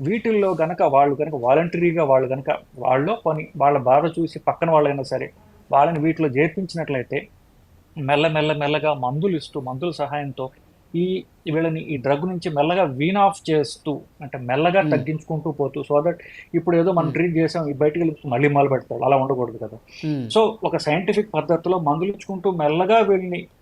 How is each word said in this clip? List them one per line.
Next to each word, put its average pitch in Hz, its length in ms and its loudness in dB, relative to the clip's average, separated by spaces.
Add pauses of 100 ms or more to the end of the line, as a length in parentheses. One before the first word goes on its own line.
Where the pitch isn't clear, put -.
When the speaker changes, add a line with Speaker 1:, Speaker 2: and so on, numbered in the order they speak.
Speaker 1:
వీటిల్లో 202 600 0
గనక 170 200 -2
వాళ్ళు 143 400 4
గనక 151 140 -4
వాలంటరీగా 165 680 2
వాళ్ళు 131 240 4
గనక 139 300 -4 (220)
వాళ్ళలో 135 460 0
పని, 156 220 -4 (100)
వాళ్ళ 143 200 4
బాధ 131 280 4 (140)
చూసి 160 200 -4
పక్కన 165 320 -2
వాళ్ళైనా 143 320 2
సరే 131 280 -6 (400)
వాళ్ళని 151 280 4
వీటిలో 160 280 0
చేర్పించినట్లయితే 151 1000 -2 (680)
మెల్ల, 147 300 2
మెల్ల, 156 260 0
మెల్లగా 147 400 0
మందులు 143 420 -2
ఇస్తూ, 147 260 -8
మందుల 131 300 -6
సహాయంతో 143 580 -6 (460)
ఈ 180 280 -2 (300)
వీళ్ళని 160 280 0
ఈ 147 160 -6
డ్రగ్ 143 300 0
నుంచి 180 220 -6
మెల్లగా 160 340 0
వీన్ 151 340 -2
ఆఫ్ 196 320 2
చేస్తూ, 151 520 -2 (200)
అంటే 139 160 -12
మెల్లగా 147 440 2
Speaker 2:
మ్మ్. 151 100 2
Speaker 1:
తగ్గించుకుంటూ 156 600 -2
పోతూ, 139 300 -4
so 147 220 2
that 165 120 0 (400)
ఇప్పుడు 170 220 2
ఏదో 170 140 4
మనం 170 140 2
Speaker 2:
మ్మ్. 147 80 -2
Speaker 1:
ట్రీట్ 165 240 0
చేసాం, 160 320 0
ఈ 143 40 -4
బయటికి 151 260 0
వెళ్ళి 160 160 0 (100)
మళ్ళీ 139 240 2
మొదలు 139 200 2
పెడతాడు, 127 340 -4
అలా 135 140 4
ఉండకూడదు 123 400 -2
కదా. 107 200 -12 (280)
Speaker 2:
మ్మ్. 139 240 -4
Speaker 1:
So, 156 100 2 (240)
ఒక 170 140 0
సైంటిఫిక్ 196 560 -2
పద్ధతిలో 165 460 0
మందులు 160 300 0
ఇచ్చుకుంటూ 196 420 -4
మెల్లగా 175 480 2
వీళ్ళని 185 480 0 (140)